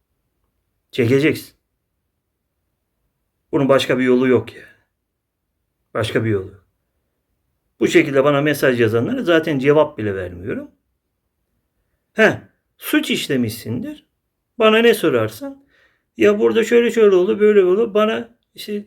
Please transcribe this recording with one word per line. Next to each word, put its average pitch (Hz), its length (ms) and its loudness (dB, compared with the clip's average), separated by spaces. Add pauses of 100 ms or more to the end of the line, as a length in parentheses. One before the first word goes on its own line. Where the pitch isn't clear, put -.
(920)
Çekeceksin. 135 640 0 (2000)
Bunun 135 180 0
başka 135 300 2
bir 131 40 -2
yolu 127 240 2
yok 117 280 0
ya. - 80 -20 (1300)
Başka 113 320 -4
bir 113 40 -2
yolu 95 220 -4
yok. - 160 -20 (1120)
Bu 214 80 0
şekilde 143 360 2
bana 143 180 0
mesaj 147 400 0
yazanlara 123 420 -2
zaten 165 360 0
cevap 147 380 2
bile 101 180 -6
vermiyorum. 95 560 -10 (1400)
He, 175 280 2 (360)
suç - 340 -4
işlemişsindir. 135 960 -6 (540)
Bana 220 180 2
ne 233 160 4
sorarsan, 156 720 -4 (520)
"Ya 208 220 2
burada 226 240 2
şöyle 240 280 2
şöyle 208 240 4
oldu, 196 240 0
böyle 208 240 4
oldu." 196 300 0
Bana 220 440 -2 (160)
işte, 208 340 -12